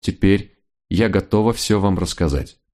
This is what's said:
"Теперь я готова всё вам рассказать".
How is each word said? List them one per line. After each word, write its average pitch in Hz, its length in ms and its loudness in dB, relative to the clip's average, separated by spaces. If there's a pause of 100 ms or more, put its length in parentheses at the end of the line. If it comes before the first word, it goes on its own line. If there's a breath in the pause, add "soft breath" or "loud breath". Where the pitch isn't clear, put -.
"Теперь - 540 0 (320)
я 107 220 0
готова 107 440 0
всё 107 260 0
вам 95 180 0
рассказать". 78 640 -4 (140)